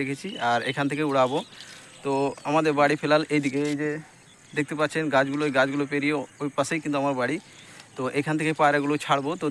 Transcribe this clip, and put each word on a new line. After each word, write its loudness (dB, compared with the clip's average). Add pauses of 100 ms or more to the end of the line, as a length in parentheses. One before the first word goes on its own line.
রেখেছি, -6 (220)
আর 2 (100)
এখান -2
থেকে -2
উড়াবো। 2 (640)
তো -2 (360)
আমাদের 4
বাড়ি 6
ফেলাল 4 (120)
এইদিকে, 0 (120)
এই -4
যে -2 (640)
দেখতে -2
পাচ্ছেন -2 (120)
গাছগুলো, 2
এই -2
গাছগুলো 2
পেরিয়ে 0 (260)
ওই -2
পাশেই 0
কিন্তু -2
আমার 0
বাড়ি। 0 (600)
তো -6 (180)
এখান -2
থেকে 0
পায়রাগুলো 4 (100)
ছাড়বো। 0 (120)
তো 0